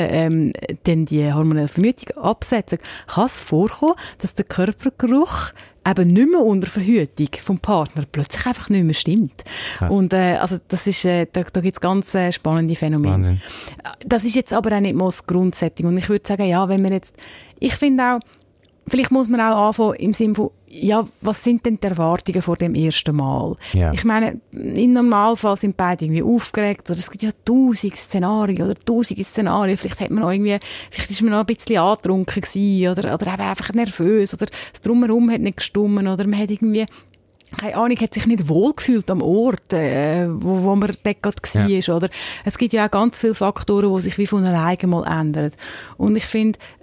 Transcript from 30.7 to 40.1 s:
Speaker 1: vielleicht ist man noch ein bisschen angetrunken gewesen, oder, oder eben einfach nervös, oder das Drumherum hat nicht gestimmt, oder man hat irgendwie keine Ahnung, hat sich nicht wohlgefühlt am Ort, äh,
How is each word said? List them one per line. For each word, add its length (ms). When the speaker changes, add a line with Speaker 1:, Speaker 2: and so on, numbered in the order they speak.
Speaker 1:
vielleicht 220
ist 100
man 80
noch 100
ein 60
bisschen 320
angetrunken 640
gewesen, 480
oder, 240
oder 200
eben 80
einfach 300
nervös, 600
oder 120
das 80
Drumherum 500
hat 100
nicht 180
gestimmt, 380
oder 180
man 140
hat 100
irgendwie 360
keine 200
Ahnung, 220
hat 160
sich 120
nicht 220
wohlgefühlt 640
am 120
Ort, 500
äh, 560